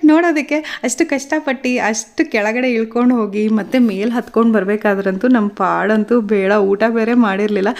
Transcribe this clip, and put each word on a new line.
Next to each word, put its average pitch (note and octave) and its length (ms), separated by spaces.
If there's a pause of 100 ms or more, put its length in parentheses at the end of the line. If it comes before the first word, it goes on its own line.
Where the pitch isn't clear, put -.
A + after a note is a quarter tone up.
(120)
ನೋಡೋದಕ್ಕೆ D#4 720
ಅಷ್ಟು D#4+ 260
ಕಷ್ಟಪಟ್ಟು C4+ 800
ಅಷ್ಟು C4 400
ಕೆಳಗಡೆ A#3 480
ಇಳ್ಕೊಂಡು A#3+ 420
ಹೋಗಿ G#3 280
ಮತ್ತೆ G#3+ 300 (120)
ಮೇಲ್ G3+ 220
ಹತ್ಕೊಂಡು A#3 460
ಬರ್ಬೇಕಾದ್ರಂತೂ G3 720
ನಮ್ A#3+ 160 (140)
ಪಾಡಂತೂ G3+ 640
ಬೇಡ, G3+ 320
ಊಟ G3+ 360
ಬೇರೆ A3+ 260
ಮಾಡಿರ್ಲಿಲ್ಲ, G#3 540 (120)